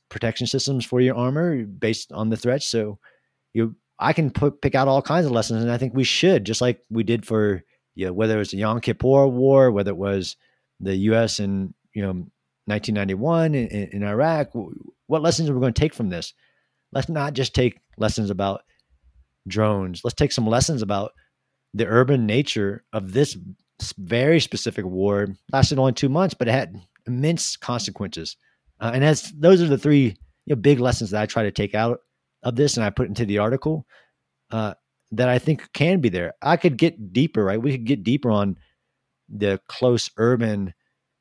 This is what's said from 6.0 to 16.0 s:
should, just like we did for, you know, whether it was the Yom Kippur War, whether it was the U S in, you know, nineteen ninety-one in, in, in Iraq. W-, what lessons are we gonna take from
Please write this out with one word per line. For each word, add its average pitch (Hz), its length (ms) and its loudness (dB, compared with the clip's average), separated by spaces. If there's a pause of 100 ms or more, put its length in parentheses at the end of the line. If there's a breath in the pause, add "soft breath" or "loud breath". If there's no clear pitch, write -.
should, 156 420 2
just 110 160 -2
like 123 200 0 (100)
we 110 120 0
did 113 220 0
for, 104 380 0 (320)
you 95 100 -6
know, 90 80 -6
whether 110 220 0
it 107 40 0
was 101 120 -4
the 95 60 -8
Yom 110 220 0
Kippur 131 460 4
War, 131 460 6
whether 101 180 0
it 92 80 -4
was 98 380 -2 (440)
the 95 180 -2
U 107 180 4
S 113 240 2
in, 98 340 -4 (200)
you 104 100 -4
know, 90 240 -6 (400)
nineteen 104 260 -2
ninety-one 156 640 0
in, 120 140 -2
in, 104 240 -6
in 101 100 -6
Iraq. 143 480 0
W-, 92 400 -12 (160)
what 156 140 0
lessons 165 280 0
are 139 60 0
we 123 60 0
gonna 127 100 2
take 151 220 0
from 110 160 -4